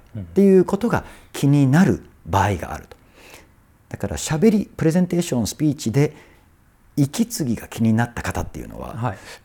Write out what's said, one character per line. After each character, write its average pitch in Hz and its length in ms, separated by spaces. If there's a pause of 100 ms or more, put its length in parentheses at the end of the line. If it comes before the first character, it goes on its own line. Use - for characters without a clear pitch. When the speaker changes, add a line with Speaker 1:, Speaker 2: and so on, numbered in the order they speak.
(160)
Speaker 1:
う - 40
ん。 - 20
Speaker 2:
っ - 40
て 190 160
い 190 160
う 180 60
こ 196 120
と 233 120
が 139 160 (280)
気 - 140
に 143 200
な 151 180
る 104 180 (240)
場 95 180
合 101 120
が - 180
あ - 40
る - 100
と。 - 80 (920)
だ - 80
か - 120
ら 80 80
喋 160 340
り、 202 260
プ - 80
レ 160 60
ゼ 180 100
ン 180 60
テ 175 120
ー 175 40
シ - 120
ョ 123 40
ン、 107 80
ス - 100
ピ 151 140
ー 131 40
チ 117 180
で、 143 220 (840)
息 143 300
継 - 180
ぎ 113 120
が - 120
気 - 140
に 113 100
な 113 140
っ - 80
た - 80
方 - 200
っ - 40
て - 120
い 60 60
う 53 40
の 55 120
は、 62 160
Speaker 1:
は 113 180
い。 - 40 (260)